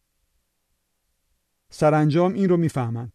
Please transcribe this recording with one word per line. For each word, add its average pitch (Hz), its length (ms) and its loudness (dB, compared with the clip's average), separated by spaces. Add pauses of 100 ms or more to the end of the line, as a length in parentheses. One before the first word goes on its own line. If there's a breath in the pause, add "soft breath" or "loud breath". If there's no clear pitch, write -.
(1700)
سرانجام 156 600 2
این 196 160 0
رو 175 80 2
می‌فهمن. 120 580 -4